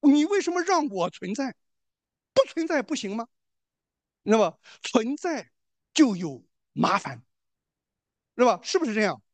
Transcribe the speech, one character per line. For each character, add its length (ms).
你 240
为 160
什 100
么 100
让 260
我 220
存 240
在？ 220
不 120
存 220
在 160
不 120
行 200
吗？ 120
那 140
么 220
存 340
在 360
就 240
有 260
麻 240
烦， 260
是 80
吧？ 180
是 160
不 60
是 100
这 80
样？ 200